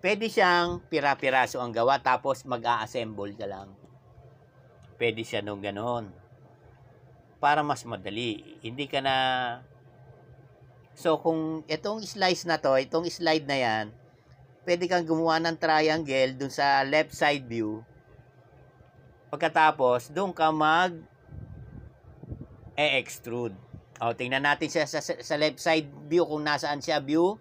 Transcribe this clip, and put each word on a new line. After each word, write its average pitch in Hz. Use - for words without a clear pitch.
Pwede 214
siyang 175
pira-piraso 135
ang 120
gawa, 127
tapos 127
mag-a-assemble 110
ka 107
lang. 98
Pwede 113
siya 110
nung 104
ganon. 107
Para 147
mas 147
madali. 107
Hindi 127
ka 139
na... 135
So, 160
kung 160
itong 202
slice 185
na 165
to, 135
itong 160
slide 160
na 139
yan, 110
pwede 175
kang 175
gumawa 160
ng 165
triangle 151
dun 135
sa 139
left 151
side 147
view. 110
Pagkatapos, 147
dun 185
ka 160
mag 165
e-extrude. 123
O, 117
tingnan 131
natin 143
siya 151
sa, 151
sa -
left 151
side 160
view 165
kung 151
nasaan 147
siya 151
view. 160